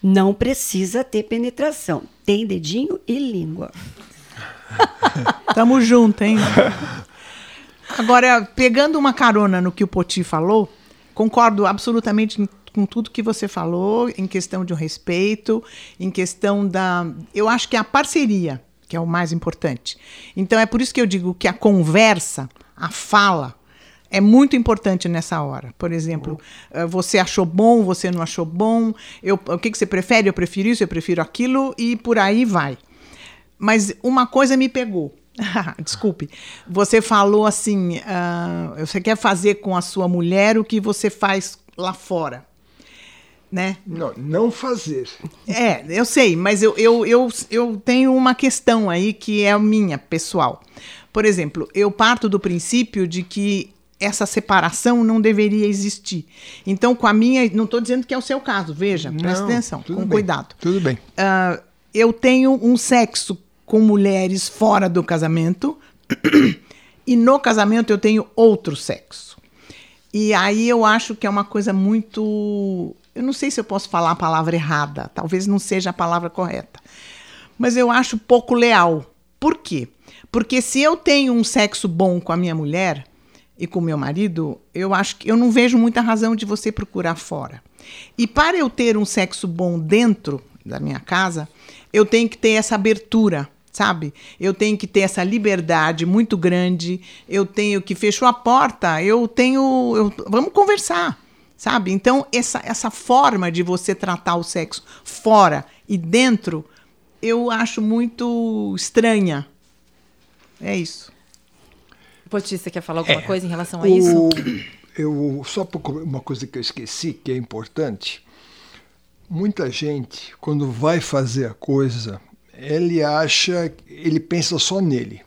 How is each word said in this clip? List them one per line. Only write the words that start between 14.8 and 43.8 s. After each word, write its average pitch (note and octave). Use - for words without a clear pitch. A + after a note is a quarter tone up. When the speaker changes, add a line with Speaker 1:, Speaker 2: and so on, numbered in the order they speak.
Speaker 2:
em F#3
questão G3+
da, F3+
eu G#3
acho A#3
que -
é A3+
a G#3+
parceria, G#3+
que -
é E3
o E3
mais E3+
importante. E3
Então, F#3+
é A3
por A3
isso B3+
que C4
eu A#3+
digo F3+
que -
a F3+
conversa, F3+
a -
fala, F3+
é G3
muito B3
importante G#3+
nessa E3
hora. C3+
Por E3+
exemplo, D#3
eh, E3
"Você F#3
achou F#3
bom, G#3+
você F#3
não F3
achou E3
bom, A3
eu, G3
o E3+
que A3+
que A3
você G#3+
prefere? G3
Eu F#3
prefiro G3
isso, A3+
eu F#3
prefiro E3+
aquilo", C4
e A#3
por A#3
aí G#3
vai. D#3
Mas G#3
uma B3+
coisa C4+
me C4
pegou. G3+
<laughs> G3
Desculpe. -
Você G3
falou G#3
assim, F#3+
ah, F3
você D#3+
quer A3
fazer G3+
com G3
a F3+
sua F#3
mulher F#3
o A3
que A3
você G#3
faz G3
lá F#3
fora, D#3
né? F#3+